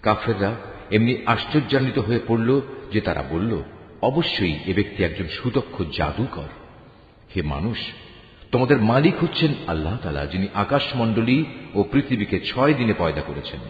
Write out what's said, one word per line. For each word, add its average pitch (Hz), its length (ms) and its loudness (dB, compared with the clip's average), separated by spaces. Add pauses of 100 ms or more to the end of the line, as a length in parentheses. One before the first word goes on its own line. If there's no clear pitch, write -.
কাফেররা 104 520 0 (360)
এমনি 113 260 4 (100)
আশ্চর্যান্বিত 131 720 2
হয়ে 113 280 0
পড়ল 117 340 2 (320)
যে 107 80 2
তারা 76 300 -2
বলল, 87 320 -2 (400)
"অবশ্যই 107 640 0
এ 92 80 0
ব্যক্তি 98 300 2
একজন 82 240 -2
সুদক্ষ - 540 -2 (140)
জাদুকর।" 76 520 -4 (880)
হে 85 60 0
মানুষ, 76 360 -2 (720)
তোমাদের 131 260 4
মালিক 127 420 6
হচ্ছেন 156 340 2 (120)
আল্লাহ 82 360 -2
তাআলা, 73 240 -4
যিনি 92 280 -2
আকাশমণ্ডলী 117 920 2 (300)
ও 101 180 4
পৃথিবীকে 113 480 0
ছয় 143 340 2
দিনে 117 240 2
পয়দা 78 220 0
করেছেন। 71 500 -8